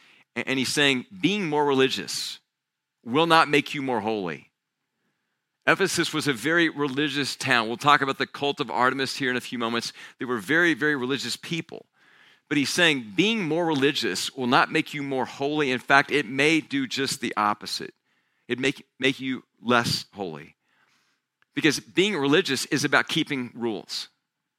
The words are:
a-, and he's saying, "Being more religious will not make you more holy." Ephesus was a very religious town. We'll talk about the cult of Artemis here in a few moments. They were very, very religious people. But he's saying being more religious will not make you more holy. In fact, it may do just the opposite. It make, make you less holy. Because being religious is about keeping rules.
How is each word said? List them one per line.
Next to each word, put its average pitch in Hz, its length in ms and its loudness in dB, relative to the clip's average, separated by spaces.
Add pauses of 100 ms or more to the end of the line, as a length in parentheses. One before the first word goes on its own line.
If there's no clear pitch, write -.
(340)
a-, 120 140 -6
and 131 100 0
he's 120 140 -2
saying, 139 340 2 (140)
"Being 190 280 0
more 147 160 2
religious 131 760 0 (640)
will 139 220 2
not 160 220 6
make 147 240 0
you 147 100 -6
more 127 180 -2
holy." 98 500 -4 (1120)
Ephesus 165 480 0
was 147 140 -2
a 143 60 0
very 156 360 0
religious 143 680 -4
town. 120 320 2
We'll 117 80 -4
talk 143 260 4
about 135 160 -2
the 131 80 -2
cult 143 320 -6
of 120 140 -6
Artemis 127 440 0
here 135 140 -2
in 127 60 0
a 120 40 -2
few 120 200 -8
moments. 117 320 -2 (260)
They - 60 -8
were 120 140 -2
very, 156 360 2
very 147 220 0
religious 123 400 -4
people. - 500 -10 (640)
But 151 100 0
he's 135 100 0
saying 143 460 2
being 208 300 2
more 160 200 0
religious 135 720 0
will 127 140 -4
not 139 240 4
make 156 200 -2
you 147 120 -8
more 131 200 -2
holy. 143 460 -2
In 127 80 0
fact, 139 320 4
it 143 160 0
may 143 340 2
do 127 280 -4
just 131 320 -4
the 117 160 -4
opposite. - 580 -2 (520)
It 120 120 -4
make, 135 260 -4 (140)
make 131 220 0
you 131 240 -6 (180)
less 120 500 0
holy. 82 420 -12 (1000)
Because 143 260 2
being 190 340 0
religious 143 520 2
is 143 180 0
about 139 240 4
keeping 135 460 -4
rules. - 560 -6 (480)